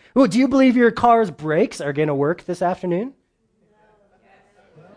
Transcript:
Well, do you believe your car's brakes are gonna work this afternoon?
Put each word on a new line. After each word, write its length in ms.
Well, 140
do 120
you 80
believe 300
your 140
car's 380
brakes 520
are 100
gonna 240
work 300
this 160
afternoon? 520